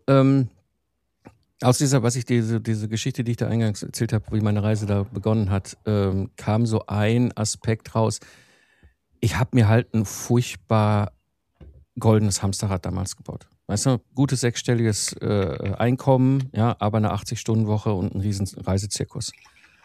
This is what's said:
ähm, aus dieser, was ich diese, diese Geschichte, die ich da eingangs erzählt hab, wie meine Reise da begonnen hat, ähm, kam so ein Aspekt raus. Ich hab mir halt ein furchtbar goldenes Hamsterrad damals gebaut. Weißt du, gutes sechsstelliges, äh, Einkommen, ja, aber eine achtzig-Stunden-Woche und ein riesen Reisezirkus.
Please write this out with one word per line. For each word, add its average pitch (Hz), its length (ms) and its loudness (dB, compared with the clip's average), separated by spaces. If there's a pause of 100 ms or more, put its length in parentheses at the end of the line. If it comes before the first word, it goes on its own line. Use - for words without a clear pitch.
ähm, 135 400 4 (1120)
aus 123 160 4
dieser, 135 240 2
was 120 140 0
ich 120 100 -4
diese, 117 340 0
diese 110 280 -4
Geschichte, 113 360 -4
die 117 80 -4
ich 117 40 -4
da 117 120 -2
eingangs 110 340 0
erzählt - 300 -4
hab, 107 200 -2
wie 110 80 0
meine 104 220 2
Reise 107 240 0
da 101 180 0
begonnen 107 460 -2
hat, - 360 -4
ähm, 98 500 0
kam 110 300 0
so 110 200 0
ein 110 500 0
Aspekt - 580 -4
raus. 113 260 0 (1000)
Ich - 180 0
hab 120 160 -2
mir 113 140 6
halt 113 260 2
ein 107 100 2
furchtbar 107 1080 0 (840)
goldenes 107 440 2
Hamsterrad 98 420 -2
damals 90 320 -6
gebaut. - 300 -14 (200)
Weißt 101 200 -2
du, 127 120 2 (160)
gutes 135 280 0
sechsstelliges, 117 800 0
äh, 95 560 -2
Einkommen, 131 760 2
ja, 110 280 2
aber 104 180 0
eine 107 140 0
achtzig-Stunden-Woche 107 800 -2
und 95 200 -2
ein 98 60 -4
riesen 101 260 -2 (140)
Reisezirkus. - 720 -4 (520)